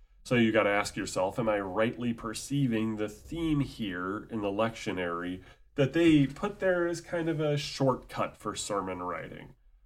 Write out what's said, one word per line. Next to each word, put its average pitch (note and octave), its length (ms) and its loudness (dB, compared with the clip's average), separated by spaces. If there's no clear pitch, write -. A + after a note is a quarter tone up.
So B2+ 100 2
you A2+ 160 6
gotta G#2 180 4
ask G2+ 280 0
yourself, G2 420 -2
"Am A2+ 80 0
I G#2 120 2
rightly A2+ 540 -2
perceiving A2+ 840 -2
the G#2 120 -2
theme D#3 520 -2
here G2 680 -6
in A2 120 -6
the G2+ 100 0
lectionary F#2 880 -2
that C3+ 180 2
they D#3 340 8
put G#3 320 -6
there F3+ 260 2
as E3+ 140 -2
kind E3 300 -4
of D#3 100 0
a D3 180 2
shortcut - 800 -2
for G2+ 200 -6
sermon F#2+ 460 -4
writing? F2 540 -8